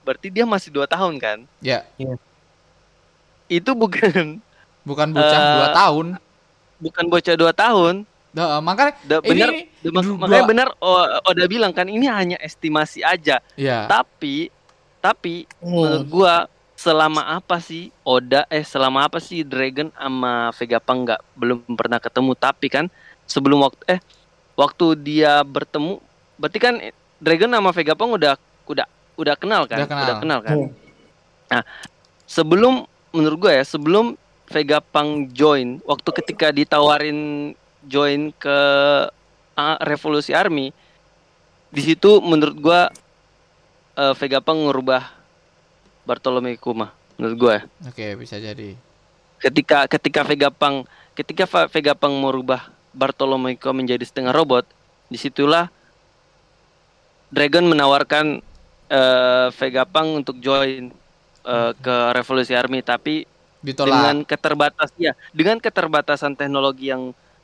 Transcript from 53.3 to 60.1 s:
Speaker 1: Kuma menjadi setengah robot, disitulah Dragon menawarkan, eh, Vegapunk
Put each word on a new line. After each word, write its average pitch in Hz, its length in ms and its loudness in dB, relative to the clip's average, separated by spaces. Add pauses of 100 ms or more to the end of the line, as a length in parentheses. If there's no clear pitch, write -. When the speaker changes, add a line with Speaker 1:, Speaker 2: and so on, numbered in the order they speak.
Speaker 1:
Kuma 131 300 -4
menjadi 123 160 -2
setengah 127 320 -4
robot, 139 320 2 (480)
disitulah 147 560 0 (1600)
Dragon 147 400 2
menawarkan, 147 720 2 (480)
eh, 127 640 4
Vegapunk 135 720 -2